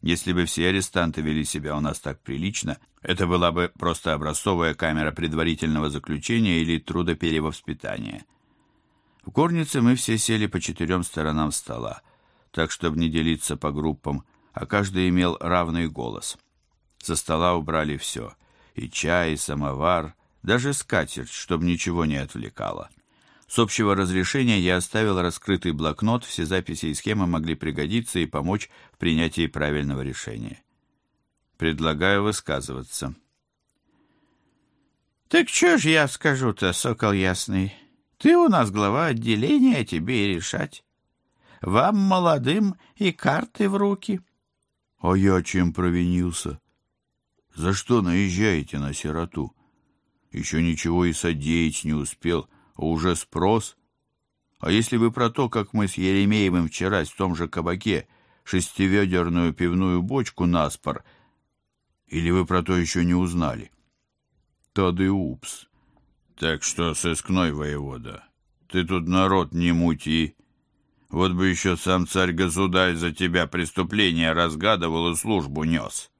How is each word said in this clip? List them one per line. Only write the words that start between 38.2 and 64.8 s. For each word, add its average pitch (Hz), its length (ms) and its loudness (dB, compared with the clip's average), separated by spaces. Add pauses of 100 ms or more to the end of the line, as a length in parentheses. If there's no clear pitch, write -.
у 349 100 6
нас 139 240 4
глава 104 360 2
отделения, 135 720 4
а 120 80 0
тебе 101 400 0
и 98 100 0
решать. - 480 -6 (800)
Вам, 139 360 2
молодым, 185 800 2 (200)
и 196 160 2
карты - 580 0
в 196 60 -2
руки". 196 460 -2 (800)
"А 90 140 4
я 95 260 6
чем 90 320 0
провинился? 87 880 0 (920)
За 85 180 0
что 113 280 2
наезжаете 90 760 0
на 71 160 -4
сироту? 78 600 -6 (800)
Ещё 78 300 -2
ничего 85 440 2
и 85 80 2
содеять 80 680 0
не 76 100 -2
успел, 76 540 -2 (280)
а - 100 -6
уже 82 300 2
спрос. 98 640 0 (800)
А - 120 -2
если 113 260 2
вы 113 140 4
про 120 180 0
то, 120 200 -2
как 107 240 -4
мы 104 140 2
с 90 80 -6
Еремеевым 95 720 2
вчера 92 360 0
в - 120 -10
том 92 200 0
же 82 120 -4
кабаке 87 600 -2 (360)
шестивёдерную 90 1120 2
пивную 90 480 0
бочку 120 440 -2
наспор, 78 580 -2 (1040)
или 82 220 -2
вы 90 160 2
про 90 160 2
то 90 160 0
ещё 87 240 0
не 87 140 4
узнали?" 85 560 -2 (1040)
"Тады 92 360 2